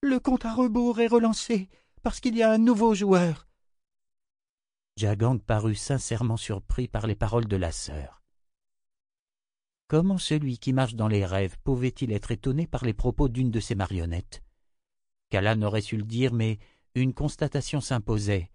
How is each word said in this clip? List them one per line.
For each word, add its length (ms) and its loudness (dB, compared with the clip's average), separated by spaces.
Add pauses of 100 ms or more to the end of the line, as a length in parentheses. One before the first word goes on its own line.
Le 180 2
compte 260 0
à 80 -4
rebours 460 2
est 80 4
relancé, 640 2 (320)
parce 180 -4
qu'il 160 0
y 80 2
a 80 6
un 60 6
nouveau 360 6
joueur. 540 2 (1500)
Jagang 440 0
parut 360 0
sincèrement 640 -2
surpris 500 -4
par 200 -6
les 80 0
paroles 320 0
de 80 -2
la 160 0
sœur. 500 -10 (1700)
Comment 300 2
celui 400 -2
qui 160 -2
marche 220 0
dans 120 0
les 180 2
rêves 380 -2
pouvait-il 480 -2
être 200 -4
étonné 360 -2
par 180 -6
les 80 0
propos 340 2
d'une 240 0
de 80 0
ses 160 -4
marionnettes? 680 -4 (840)
Kalan 320 2
aurait 200 0
su 160 -6
le 60 -4
dire, 300 -2
mais 260 0 (360)
une 180 0
constatation 680 -4
s'imposait. 720 -2